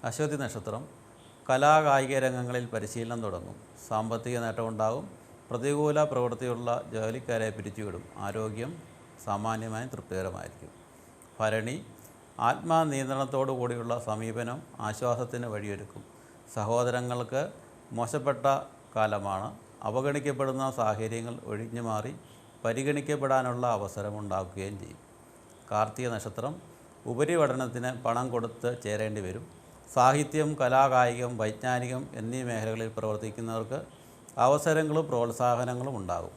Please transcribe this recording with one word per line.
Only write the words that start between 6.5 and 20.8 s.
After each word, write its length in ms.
ജോലിക്കാരെ 580
പിരിച്ചുവിടും. 540
ആരോഗ്യം 680
സാമാന്യമായി 640
തൃപ്തികരമായിരിക്കും. 800
ഭരണി, 440
ആത്മനിയന്ത്രണത്തോടു 1120
കൂടിയുള്ള 480
സമീപനം 640
ആശ്വാസത്തിന് 680
വഴിയൊരുക്കും. 580
സഹോദരങ്ങൾക്ക് 1000
മോശപ്പെട്ട 540
കാലമാണ്. 580
അവഗണിക്കപ്പെടുന്ന 880
സാഹചര്യങ്ങൾ 720